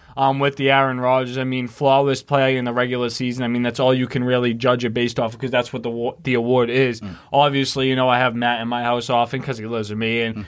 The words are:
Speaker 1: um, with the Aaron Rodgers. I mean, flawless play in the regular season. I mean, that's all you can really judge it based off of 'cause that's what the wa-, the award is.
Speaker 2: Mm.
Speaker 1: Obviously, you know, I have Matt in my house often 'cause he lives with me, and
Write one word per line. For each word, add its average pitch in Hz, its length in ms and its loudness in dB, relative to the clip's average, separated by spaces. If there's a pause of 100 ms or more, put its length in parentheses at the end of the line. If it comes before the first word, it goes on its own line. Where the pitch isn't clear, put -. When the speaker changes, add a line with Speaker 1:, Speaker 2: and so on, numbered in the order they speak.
(160)
Speaker 1:
um, 135 240 2
with 139 160 2
the 135 140 2
Aaron 135 280 4
Rodgers. 127 400 0
I 131 60 -2
mean, 127 240 -4
flawless 135 540 2
play 135 340 2
in 123 80 -2
the 120 80 -2
regular 123 380 -2
season. 123 340 -4
I 120 40 -2
mean, 120 140 -2
that's 120 160 -2
all 131 160 4
you 127 140 0
can 123 160 -2
really 123 300 0
judge 123 300 0
it 113 100 -2
based 120 260 -2
off 113 140 -2
of 113 40 -18
'cause 127 140 -6
that's 123 220 -2
what 120 100 -8
the 117 60 -6
wa-, 117 240 -4 (100)
the 131 100 -2
award 120 360 2
is. 123 320 0
Speaker 2:
Mm. 92 140 -12 (180)
Speaker 1:
Obviously, 139 560 2
you 131 60 0
know, 127 120 2
I 123 100 4
have 123 160 2
Matt 120 280 0
in 113 40 -6
my 120 160 -4
house 120 280 -2
often 120 320 0
'cause 127 160 -6
he 107 80 -8
lives 110 240 -4
with 107 80 -6
me, 113 240 0
and 113 140 -4 (120)